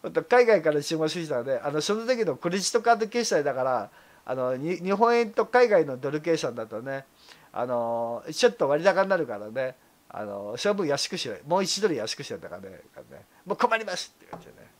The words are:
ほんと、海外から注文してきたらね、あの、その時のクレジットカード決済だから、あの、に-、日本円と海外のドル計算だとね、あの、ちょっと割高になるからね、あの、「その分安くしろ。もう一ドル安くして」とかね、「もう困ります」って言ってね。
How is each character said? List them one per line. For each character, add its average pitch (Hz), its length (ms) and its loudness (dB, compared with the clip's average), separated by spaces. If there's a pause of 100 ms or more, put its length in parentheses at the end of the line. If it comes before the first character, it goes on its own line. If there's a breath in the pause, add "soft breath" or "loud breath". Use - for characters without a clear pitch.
ほ - 60 -8
ん - 40 -10
と、 160 100 0
海 247 240 6
外 202 160 6
か 156 80 4
ら 151 100 2
注 160 160 -4
文 156 120 0
し 156 60 -4
て 175 100 -4
き 151 40 -10
た 143 80 -2
ら 120 60 -2
ね、 131 200 -2
あ 143 100 -2
の、 151 80 0
そ 202 140 0
の 226 120 -4
時 233 180 2
の 139 120 0
ク 175 120 -6
レ 185 120 -2
ジ 185 100 -2
ッ - 20 -10
ト 233 100 2
カ 233 100 4
ー 226 40 6
ド 214 120 -2
決 240 160 -2
済 170 180 2
だ 143 120 0
か 131 100 -2
ら、 123 260 -2 (340 loud breath)
あ 131 100 -6
の、 127 220 -2
に-、 160 200 -4
日 180 160 -2
本 233 240 4
円 226 160 0
と 220 140 0
海 247 220 6
外 180 160 6
の 131 120 -4
ド 139 140 -4
ル 151 100 -2
計 160 160 2
算 131 180 -4
だ 113 120 -8
と 110 140 -8
ね、 135 240 -8 (480 loud breath)
あ 120 140 -4
の、 117 680 -2
ち - 140 2
ょ 220 40 6
っ - 20 -14
と 143 160 0
割 151 160 0
高 190 180 4
に 190 80 0
な 190 60 4
る 156 100 -2
か 107 120 -8
ら 107 100 -10
ね、 127 260 -6 (340 soft breath)
あ - 160 -10
の、 101 340 -8
「そ 208 100 0
の 208 60 2
分 196 120 -2
安 143 220 0
く 185 100 -8
し - 100 -6
ろ。 101 80 -8 (100)
も 175 120 2
う 196 60 2
一 - 160 -2
ド 208 80 2
ル 151 80 0
安 110 180 -4
く 143 80 -12
し - 60 -12
て」 113 100 -8
と - 100 -14
か 87 100 -12
ね、 95 220 -16 (640 soft breath)
「も 196 100 -4
う - 20 -4
困 226 200 2
り 220 80 -4
ま 190 120 -6
す」 - 200 -12
っ - 40 -20
て - 100 -20
言 - 100 -16
っ - 20 -20
て - 80 -20
ね。 - 180 -20 (120)